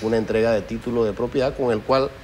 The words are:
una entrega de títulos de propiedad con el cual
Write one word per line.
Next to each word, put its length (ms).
una 160
entrega 340
de 100
títulos 440
de 80
propiedad 420
con 160
el 100
cual 280